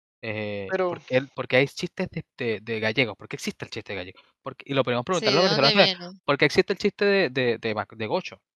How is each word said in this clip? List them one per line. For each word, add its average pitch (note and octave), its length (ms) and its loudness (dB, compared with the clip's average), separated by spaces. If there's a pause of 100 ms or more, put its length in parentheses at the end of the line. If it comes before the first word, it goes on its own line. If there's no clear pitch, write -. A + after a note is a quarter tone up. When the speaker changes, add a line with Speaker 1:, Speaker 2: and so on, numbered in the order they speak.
(220)
Speaker 1:
Eh, G#2 540 -6
Speaker 2:
Pero F#3 100 0
Speaker 1:
¿por E3 180 -6
qué B2+ 120 -2
el, C3+ 140 -2
por - 180 -8
qué B2+ 80 2
hay C#3 120 4
chistes - 420 -6
de, - 140 -8 (120)
de, A2+ 260 -2
de A2 180 -6
gallegos? A2 360 0
¿Por G#2+ 120 -16
qué - 80 -8
existe - 280 -10
el - 60 -12
chiste G#2 240 -10
gallego? F#2 260 -10 (220)
¿Por C3 140 -12
qué? - 120 -20
Y C#3 60 -4
lo C3+ 100 4
podemos B2 260 -2
Speaker 3:
Sí, F#3 160 0
Speaker 1:
preguntar - 60 4
a - 40 4
Speaker 3:
¿de - 0 -
Speaker 1:
los - 80 4
Speaker 3:
dónde - 0 -
Speaker 1:
venezolanos G3+ 280 4
también. G3+ 260 6
Speaker 3:
viene? F3+ 260 -14
Speaker 1:
¿Por - 140 2
qué D3+ 80 4
existe F#3 280 2
el - 40 -6
chiste - 280 0
de, G3 240 4
de, B2 280 0
de A2 160 -4
ma-, G#2 160 -4
de A2 160 -8
gocho? C#3 360 -6 (140)